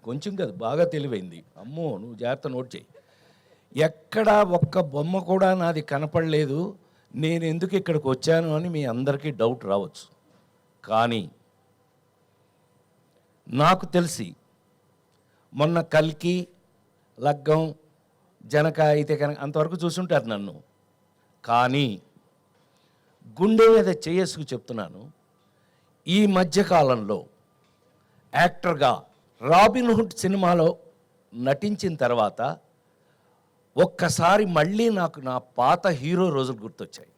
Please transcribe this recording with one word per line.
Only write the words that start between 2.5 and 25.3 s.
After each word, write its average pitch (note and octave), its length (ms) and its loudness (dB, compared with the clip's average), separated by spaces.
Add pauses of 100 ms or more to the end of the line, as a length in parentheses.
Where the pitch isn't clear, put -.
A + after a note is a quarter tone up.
చేయి. - 120 -18 (1000)
ఎక్కడా G#3 560 2
ఒక్క F3+ 380 0 (140)
బొమ్మ D#3+ 240 -2 (120)
కూడా F#3+ 240 4
నాది E3+ 280 -2 (100)
కనపడలేదు. D3+ 680 -2 (540)
నేను D#3+ 300 -2
ఎందుకు E3+ 360 -4
ఇక్కడికి D3+ 280 -2
వచ్చాను D#3 480 0
అని E3+ 120 -4
మీ D#3 240 -4
అందరికీ C#3 380 -4 (100)
డౌట్ A#2 240 0
రావచ్చు. G2 400 -4 (840)
కానీ A2 420 -2 (2250)
నాకు F3+ 240 4
తెలిసి E3 420 -2 (1300)
మొన్న D#3+ 260 0 (140)
కల్కి, E3 540 0 (760)
లగ్గం, D3+ 480 0 (800)
జనక D3+ 260 2
అయితే D3+ 360 2
కనుక D3 280 -4
అంతవరకు D#3 400 -2
చూసుంటారు E3 480 -2
నన్ను. G2+ 220 -8 (920)
కానీ B2 580 0 (1400)
గుండె A3 340 6
మీద G3+ 140 6 (200)
చేసుకు E3+ 440 -2
చెప్తున్నాను, A2 480 -10 (1160)